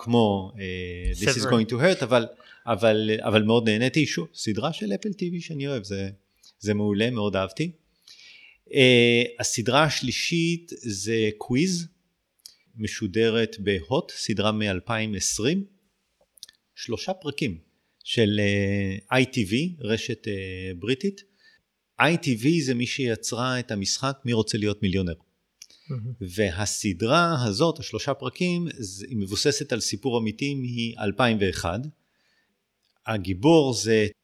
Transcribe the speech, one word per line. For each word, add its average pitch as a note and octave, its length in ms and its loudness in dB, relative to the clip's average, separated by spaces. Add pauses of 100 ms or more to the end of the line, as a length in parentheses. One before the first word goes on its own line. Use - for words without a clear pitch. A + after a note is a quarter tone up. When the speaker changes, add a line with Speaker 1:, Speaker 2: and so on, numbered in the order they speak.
Speaker 1:
כמו, G#2 580 2
אה, F2+ 540 -6
This F2+ 240 0
is B2 60 -2
Speaker 2:
Severance. C3 40 -2
Speaker 1:
going A#2 240 2
to B2 40 -2
hurt, E3 300 2
אבל, A#2 220 2 (400)
אבל, A2 440 4 (100)
אבל G#2+ 220 4
מאוד A2+ 260 4
נהניתי, B2+ 380 2
שוב, E2+ 280 -6
סדרה A2+ 380 -4
של G3+ 220 -6
אפל G#3 180 -6
טיווי F3 280 -6
שאני C#3+ 280 -8
אוהב, B2 160 -4
זה, G2 240 -6 (500)
זה G#2 160 0
מעולה, G#2 360 2
מאוד G#2 260 -2
אהבתי. F#2+ 340 -2 (1040)
אה, A#2+ 480 8 (180)
הסדרה B2 440 2
השלישית E3 880 -2 (100)
זה G#2+ 460 -2 (100)
קוויז, E3+ 500 -2 (880)
משודרת A2 840 0
בהוט, G2+ 560 0
סדרה G#2 360 0
מאלפיים G#2+ 600 -2
עשרים, C#3+ 500 0 (1120)
שלושה A#2 400 -6
פרקים C#3 440 -6 (460)
של, G#2 380 2
אה, G2+ 760 0
איי C3 100 4
טי B2+ 180 -2
וי, D3 360 -2
רשת, A2 480 -4
אה, G#2 40 -6 (460)
בריטית. C3 440 -4 (800)
איי D#3+ 180 4
טי C3 220 -2
וי D#3 220 2
זה C3 120 -2
מי A#2+ 120 -2
שיצרה B2 720 -4
את B2 120 -8
המשחק A2+ 540 -4
מי A#2+ 80 -2
רוצה A2 260 0
להיות G#2 240 -2
מיליונר. F#2 320 0 (760)
Speaker 2:
מהמם. B2 300 -8
Speaker 1:
והסדרה G#2+ 1200 0
הזאת, D#3 340 0
השלושה B2+ 360 -4
פרקים, F3 540 -4 (100)
ז-, G2 240 -10
היא B2+ 140 -8
מבוססת G#2+ 560 0
על A2+ 80 -2
סיפור A#2+ 380 -2
אמיתי A2+ 360 -4
מאלפיים A#2 840 -2
ואחד. F#2 400 0 (1300)
הגיבור A#2 680 4
זה G#2+ 320 2 (180)